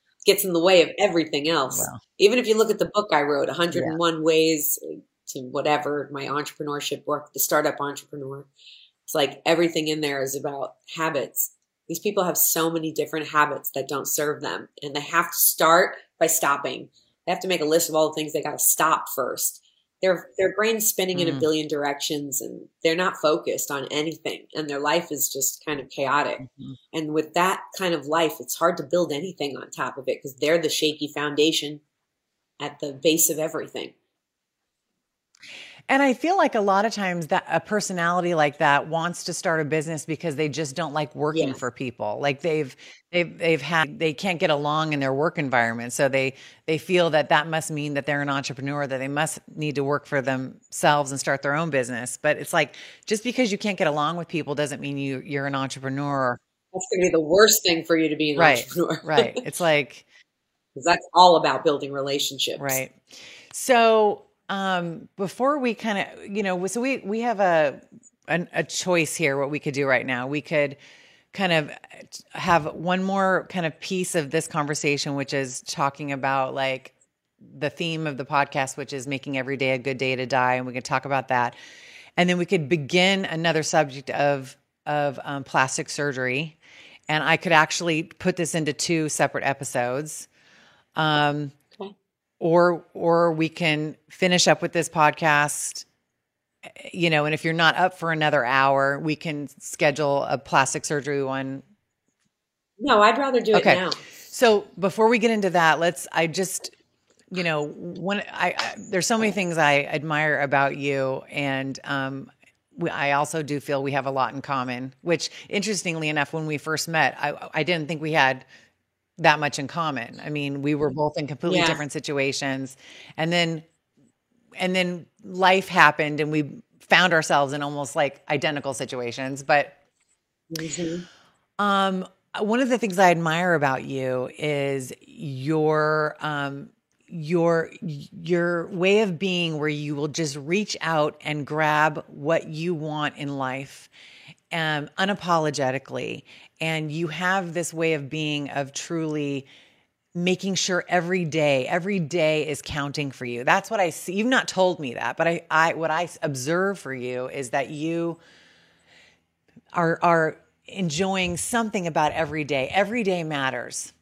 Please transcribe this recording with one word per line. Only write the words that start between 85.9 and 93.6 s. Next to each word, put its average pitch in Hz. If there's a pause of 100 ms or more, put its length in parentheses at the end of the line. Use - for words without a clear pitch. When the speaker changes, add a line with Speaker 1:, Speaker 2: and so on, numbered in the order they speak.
Speaker 2:
And 156
I 156
could 170
actually 160
put -
this 175
into 151
two 156
separate 143
episodes. 135 (720)
Um, 147 (280)
Speaker 1:
Okay. 202 (460)
Speaker 2:
or, 175 (100)
or 170
we 160
can 156 (140)